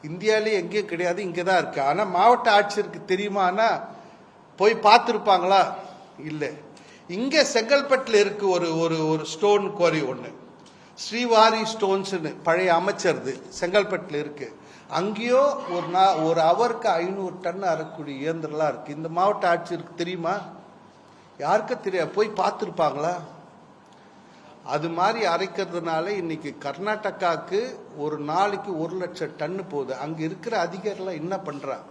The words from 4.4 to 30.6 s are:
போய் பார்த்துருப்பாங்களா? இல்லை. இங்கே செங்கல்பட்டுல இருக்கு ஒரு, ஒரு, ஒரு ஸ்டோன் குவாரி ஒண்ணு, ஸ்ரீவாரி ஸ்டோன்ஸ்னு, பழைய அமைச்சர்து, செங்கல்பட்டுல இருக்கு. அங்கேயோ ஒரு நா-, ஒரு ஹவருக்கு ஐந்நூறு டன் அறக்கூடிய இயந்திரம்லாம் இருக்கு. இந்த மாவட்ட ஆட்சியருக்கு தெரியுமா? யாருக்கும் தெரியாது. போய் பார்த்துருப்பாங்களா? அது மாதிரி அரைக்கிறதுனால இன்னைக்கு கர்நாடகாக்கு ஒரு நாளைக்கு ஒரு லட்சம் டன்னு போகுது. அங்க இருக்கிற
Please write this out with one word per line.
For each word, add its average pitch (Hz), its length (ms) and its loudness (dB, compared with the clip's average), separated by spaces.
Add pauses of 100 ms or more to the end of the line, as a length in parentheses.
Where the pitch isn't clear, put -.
போய் 214 160 6
பார்த்துருப்பாங்களா? 196 1000 6 (520)
இல்லை. 151 240 -6 (580)
இங்கே 262 360 2
செங்கல்பட்டுல 254 720 2
இருக்கு 202 360 4
ஒரு, 170 300 2
ஒரு, 160 300 2
ஒரு 156 160 0
ஸ்டோன் 202 480 2
குவாரி 160 280 2
ஒண்ணு, 120 320 -6 (640)
ஸ்ரீவாரி 220 680 4 (140)
ஸ்டோன்ஸ்னு, 190 640 -2
பழைய 170 300 2
அமைச்சர்து, 156 680 0 (180)
செங்கல்பட்டுல 180 600 0
இருக்கு. 139 360 -10 (340)
அங்கேயோ 233 680 2 (140)
ஒரு 175 220 -4
நா-, 185 300 4
ஒரு 165 180 2
ஹவருக்கு 226 460 2
ஐந்நூறு 180 540 -2
டன் 180 220 -6
அறக்கூடிய 156 480 -4
இயந்திரம்லாம் 151 560 -4
இருக்கு. 143 280 -6
இந்த 160 140 -8
மாவட்ட 185 460 2
ஆட்சியருக்கு 170 400 -8
தெரியுமா? 175 440 -4 (1000)
யாருக்கும் 220 460 0
தெரியாது. 180 260 -2
போய் 208 260 0
பார்த்துருப்பாங்களா? 175 800 -2 (1500)
அது 151 240 -2
மாதிரி 202 360 0
அரைக்கிறதுனால 170 840 -2
இன்னைக்கு 165 560 -6
கர்நாடகாக்கு 190 1120 -4 (220)
ஒரு 147 200 -6
நாளைக்கு 180 640 -2
ஒரு 165 140 -6
லட்சம் 175 420 -8
டன்னு 175 320 -6
போகுது. 131 260 -6
அங்க 156 280 -8
இருக்கிற 185 440 -4